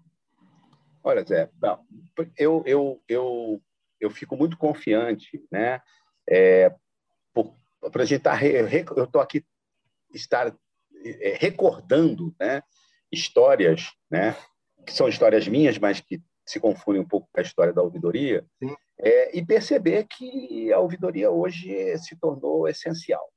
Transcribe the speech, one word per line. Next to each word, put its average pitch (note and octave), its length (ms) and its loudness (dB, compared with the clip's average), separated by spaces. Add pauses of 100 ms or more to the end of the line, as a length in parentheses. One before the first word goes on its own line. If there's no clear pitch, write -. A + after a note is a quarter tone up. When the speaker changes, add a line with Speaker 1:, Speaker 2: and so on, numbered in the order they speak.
(1040)
Speaker 1:
Olha, A#2 200 0
Zé, E2+ 280 -2 (100)
não, - 240 -4 (500)
eu, D#3 300 0
eu, C#3 420 -2
eu, A#2+ 540 -4 (380)
eu G#2+ 100 -4
fico - 260 -10
muito E3 220 -2
confiante, A#2 920 -2
né? A#2+ 280 -2 (480)
É, F#2 480 6 (560)
por, - 240 -4 (360)
pra B2 140 -2
gente C3+ 160 -2
tá D3+ 120 2
re-, B2+ 300 2
re-, C3 220 -2 (120)
eu B2+ 80 0
tô C#3+ 140 0
aqui C3+ 260 -2 (680)
estar, A#2+ 320 -4 (580)
é, G2 340 -6
recordando, E3 1000 0
né, B2+ 240 -4 (480)
histórias, A2 800 4 (180)
né, G2 260 0 (480)
que - 100 -16
são - 140 2
histórias A2 400 2
minhas, B2 300 2
mas G2+ 220 0
que - 240 -12 (200)
se - 160 -12
confundem G2+ 440 0
um - 40 -10
pouco - 240 -4
com - 80 -2
a F2 40 -2
história E2+ 280 0
da F2+ 120 0
ouvidoria, F2+ 600 -2 (180)
Speaker 2:
Sim. C3+ 140 -10 (240)
Speaker 1:
é, B2 380 2
e E3+ 80 -6
perceber G#3 640 0
que B3+ 680 -6
a - 60 4
ouvidoria F3+ 500 -2
hoje F3+ 680 -4
se E3 180 -18
tornou D#3 500 -2
essencial. E3 680 -6